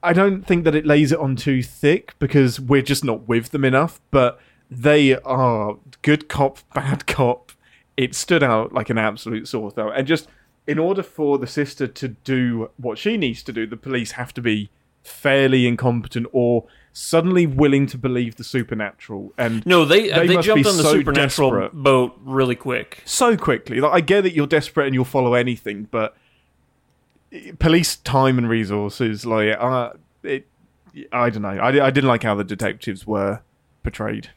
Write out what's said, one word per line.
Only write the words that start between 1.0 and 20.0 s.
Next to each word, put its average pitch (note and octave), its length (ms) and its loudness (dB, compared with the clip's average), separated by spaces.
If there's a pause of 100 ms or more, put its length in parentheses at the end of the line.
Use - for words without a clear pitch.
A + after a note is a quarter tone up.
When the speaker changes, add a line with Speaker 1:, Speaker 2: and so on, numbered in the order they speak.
Speaker 1:
it E3 60 0
on C3+ 180 -2
too C3 260 0
thick - 560 -2
because C3+ 400 2
we're C3+ 220 2
just C#3 220 -2
not A#2 240 -4
with A#2 240 0
them C#3+ 140 -2
enough, C3+ 340 0 (120)
but B2+ 280 2 (300)
they C3+ 520 4
are A#2+ 560 -2 (240)
good D3+ 280 0
cop, C#3 300 -2 (140)
bad C#3 340 -4
cop. - 440 -2 (440)
It C3 180 -2
stood E3 300 0
out A2 300 0
like B2 160 -4
an A2+ 80 0
absolute A2 500 -4
sore G#2+ 240 -6
thumb. G#2+ 240 -6
And C3+ 100 -2
just D#3 220 -2 (400)
in D3 120 -4
order F#3+ 220 -2
for C#3+ 360 -2
the B2+ 100 -4
sister C#3 400 -6
to B2+ 220 -10
do A#2+ 680 -4
what A#2+ 200 -8
she A3 200 -2
needs C3 260 -4
to B2+ 100 -12
do, A2+ 120 -4
the A2+ 120 -14
police B2 340 -6
have - 240 -12
to B2 60 -8
be G#2+ 280 -2 (320)
fairly C3+ 640 2
incompetent A#2+ 680 -2
or A#2+ 320 0 (340)
suddenly F3 460 2
willing C#3 400 2
to C#3 120 -10
believe B2 400 -6
the A#2+ 60 -16
supernatural. G#2 920 -8
And A2+ 300 -2
Speaker 2:
No, F3 180 6
they, F#3+ 240 4